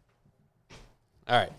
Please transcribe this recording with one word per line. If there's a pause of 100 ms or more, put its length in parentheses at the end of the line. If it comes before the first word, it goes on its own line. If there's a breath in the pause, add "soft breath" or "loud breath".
(1300)
All
right,